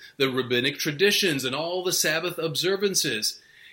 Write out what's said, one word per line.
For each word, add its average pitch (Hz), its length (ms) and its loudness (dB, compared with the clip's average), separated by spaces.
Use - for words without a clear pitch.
the 135 100 4
rabbinic 123 480 0
traditions, 160 720 2
and 123 80 -2
all 170 280 -4
the 180 120 -2
Sabbath 165 420 0
observances. 160 1040 0